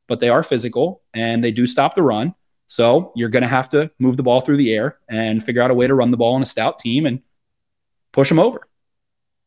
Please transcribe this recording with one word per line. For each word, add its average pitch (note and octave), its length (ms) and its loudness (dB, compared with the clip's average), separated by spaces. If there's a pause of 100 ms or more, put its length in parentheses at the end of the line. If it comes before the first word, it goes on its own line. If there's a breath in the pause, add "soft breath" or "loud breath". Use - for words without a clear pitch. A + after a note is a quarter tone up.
but A#2+ 100 -4
they A#2+ 80 0
are B2+ 160 2
physical B2 600 -4 (100)
and A#2 280 -2
they A#2+ 100 0
do A#2+ 140 0
stop C3+ 300 -2
the E3+ 80 2
run. B2+ 320 -2 (320)
So B2 480 0
you're A#2 140 -2
gonna A#2+ 180 0
have C3 220 -2
to D3+ 280 0
move B2+ 200 0
the C#3 60 -4
ball B2 180 2
through C#3+ 160 0
the B2 160 2
air A2+ 240 -4 (100)
and A2 340 -2
figure A#2+ 200 -2
out B2+ 100 2
a B2+ 40 2
way B2 120 2
to C3+ 60 2
run A#2+ 180 2
the A#2+ 60 0
ball A#2+ 180 0
on C3 60 -2
a B2+ 40 -2
stout A#2+ 340 -4
team C3 260 -2
and C3+ 160 -4 (880)
push C3+ 180 2
'em D3+ 100 4
over. A#3 280 0 (800)